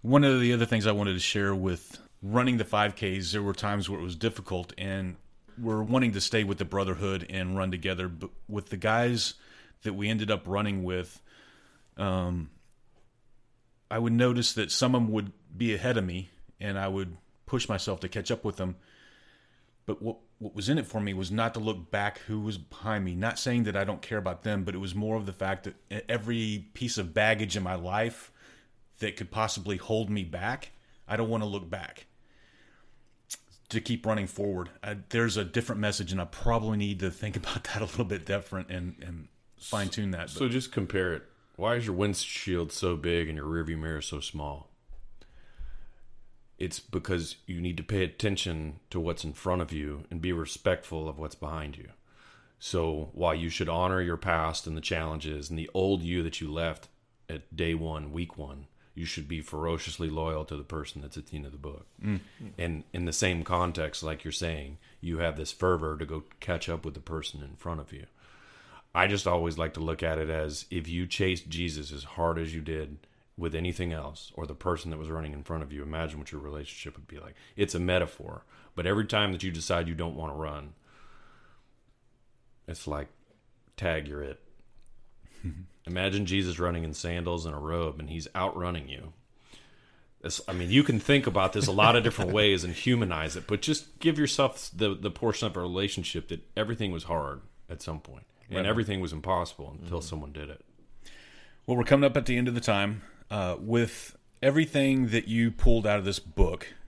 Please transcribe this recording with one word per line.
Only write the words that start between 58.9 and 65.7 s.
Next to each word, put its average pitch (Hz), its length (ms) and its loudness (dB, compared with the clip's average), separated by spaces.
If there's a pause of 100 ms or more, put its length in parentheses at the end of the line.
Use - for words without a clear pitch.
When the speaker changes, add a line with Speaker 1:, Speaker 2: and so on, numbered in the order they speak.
Speaker 2:
you 82 100 -6
should 76 220 -6
be 78 140 -4
ferociously 80 680 -2
loyal 78 360 -2
to 76 100 -8
the 71 80 -8
person 73 400 -8
that's 71 140 -12
at 76 100 -12
the 78 100 -10
end 71 80 -8
of 71 60 -12
the 71 80 -16
book. 71 260 -12 (180)
Speaker 1:
Mm. 101 180 0 (360)
Speaker 2:
And 85 340 -2
in 87 140 -4
the 80 80 -2
same 87 300 0
context, 85 580 0
like 78 220 -6
you're 82 80 -6
saying, 78 460 -4 (240)
you 85 180 -2
have 80 180 2
this 78 140 -6
fervor 80 460 2